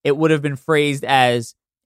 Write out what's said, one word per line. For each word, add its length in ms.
it 140
would 140
have 100
been 160
phrased 480
as, 500